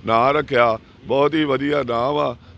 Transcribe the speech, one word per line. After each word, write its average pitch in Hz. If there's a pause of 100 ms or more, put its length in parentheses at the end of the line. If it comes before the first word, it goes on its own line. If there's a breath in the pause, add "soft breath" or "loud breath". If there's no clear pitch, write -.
ਨਾਂ 117
ਰੱਖਿਆ, 120 (280 loud breath)
ਬਹੁਤ 139
ਹੀ 156
ਵਧੀਆ 143
ਨਾਂ 117
ਵਾ 143 (240 loud breath)